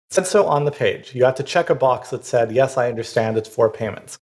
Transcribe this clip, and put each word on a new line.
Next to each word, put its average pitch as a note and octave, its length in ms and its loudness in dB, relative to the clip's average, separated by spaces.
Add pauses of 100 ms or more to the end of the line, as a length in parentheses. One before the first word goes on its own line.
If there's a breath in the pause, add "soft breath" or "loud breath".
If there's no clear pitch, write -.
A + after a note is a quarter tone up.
(100)
It - 40 -2
said C#4 120 2
so G3+ 200 4
on D3 180 2
the C#3+ 80 -2
page. - 420 -4
You B2+ 100 2
had C3 120 4
to C#3+ 80 -6
check E3+ 260 0
a E3 40 4
box B2+ 360 0
that A#2+ 140 -8
said, A#2 280 0
'Yes, C3 240 2
I B2 120 0
understand A2+ 500 -2
it's A2 100 -4
four A2+ 220 2
payments.'" - 480 -10 (160)